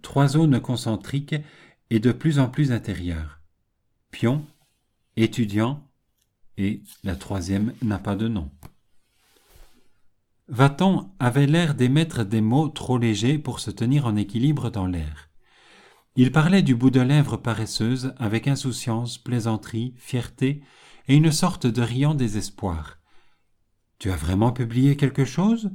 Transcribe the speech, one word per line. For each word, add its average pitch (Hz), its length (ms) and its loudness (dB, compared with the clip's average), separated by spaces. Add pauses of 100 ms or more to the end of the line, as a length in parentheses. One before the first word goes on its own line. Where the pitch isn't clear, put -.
trois 139 260 2
zones 143 320 4
concentriques 127 760 -4 (540)
et 113 100 2
de 120 120 2
plus 143 280 0
en 127 100 2
plus 143 220 0
intérieures. 85 720 -6 (720)
Pion, 139 340 -2 (720)
étudiant, 110 680 -2 (720)
et 101 260 -4 (200)
la 98 120 -6
troisième 98 680 -4
n'a 104 180 -2
pas 101 160 -4
de 110 120 -4
nom. 90 240 -6 (2000)
Vaton 147 720 2
avait 123 260 2
l'air 156 300 2
d'émettre 127 500 2
des 110 160 0
mots 131 280 2
trop - 280 -4
légers 117 400 0
pour 143 220 -8
se - 120 -8
tenir 127 360 0
en 107 80 0
équilibre 117 560 0
dans 92 160 -4
l'air. 78 420 -6 (840)
Il 127 160 6
parlait 165 320 4
du 131 120 4
bout 127 140 4
de 127 100 4
lèvres 127 380 4
paresseuse 117 800 -4
avec 113 300 -2
insouciance, 120 720 -4
plaisanterie, 113 760 -4
fierté 131 680 -4 (440)
et 135 80 6
une 156 160 6
sorte 156 360 0
de 117 140 0
riant 127 340 0
désespoir. « 98 840 -4 (1000)
Tu - 120 -4
as 87 40 -2
vraiment 92 360 0
publié 127 460 2
quelque 139 260 0
chose, 202 520 0